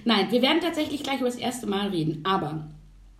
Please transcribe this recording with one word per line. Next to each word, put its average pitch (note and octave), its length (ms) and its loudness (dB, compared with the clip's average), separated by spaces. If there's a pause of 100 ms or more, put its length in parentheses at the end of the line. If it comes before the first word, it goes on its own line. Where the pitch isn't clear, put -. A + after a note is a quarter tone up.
Nein, G3+ 260 4
wir A#3+ 120 4
werden D#4 180 4
tatsächlich D#4 440 -2
gleich C4+ 160 -2
über B3+ 80 0
das A#3+ 100 -6
erste A#3 300 -4
Mal G3 220 0
reden, D#3+ 340 -2
aber D#3+ 420 0 (540)